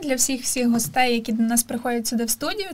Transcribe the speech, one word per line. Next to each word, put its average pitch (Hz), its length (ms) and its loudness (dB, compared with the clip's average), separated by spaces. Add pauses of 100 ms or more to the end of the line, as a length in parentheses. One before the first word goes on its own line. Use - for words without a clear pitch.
для 269 120 0
всіх, 254 280 0
всіх 247 240 0
гостей, 240 460 2
які 233 180 -2
до 226 120 2
нас 233 200 2
приходять 240 440 -4
сюди 233 180 0
в 226 40 -2
студію. 381 440 -4